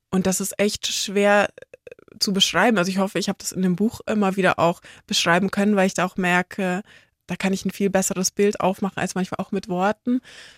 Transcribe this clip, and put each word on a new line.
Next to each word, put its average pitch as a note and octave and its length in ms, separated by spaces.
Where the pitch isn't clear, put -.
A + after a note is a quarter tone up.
Und F#3 160
das F#3+ 140
ist - 180
echt G#3 280
schwer, G3+ 640
äh, - 580
zu - 140
beschreiben. G3 460
Also F3+ 120
ich F#3 60
hoffe, G3 220
ich G3 100
habe G3 100
das - 140
in - 80
dem F#3 160
Buch G#3 300
immer G3+ 300
wieder G3 220
auch - 220
beschreiben F#3 440
können, G3+ 260
weil F#3+ 100
ich G3 80
da F3 120
auch - 100
merke, F3+ 640
da F3+ 100
kann G3 160
ich G3 140
ein F#3+ 40
viel G3 200
besseres F#3+ 400
Bild G3+ 300
aufmachen F#3+ 360
als - 180
manchmal F#3+ 300
auch - 80
mit F#3+ 160
Worten. G#3 520